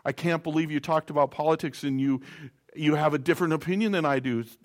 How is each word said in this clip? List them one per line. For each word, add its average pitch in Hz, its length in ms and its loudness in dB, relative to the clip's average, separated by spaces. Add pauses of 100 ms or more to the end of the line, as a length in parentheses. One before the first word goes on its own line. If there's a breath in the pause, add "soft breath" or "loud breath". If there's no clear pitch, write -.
I 135 80 -2
can't 165 280 -2
believe 160 300 -2
you 147 80 0
talked 156 300 -2
about 147 220 2
politics 156 520 -2
and 135 160 0
you, 135 220 0 (520 loud breath)
you 151 220 2
have 151 180 2
a 151 40 0
different 160 340 2
opinion 190 400 0
than 170 140 0
I 135 140 2
do. 120 260 -2 (180)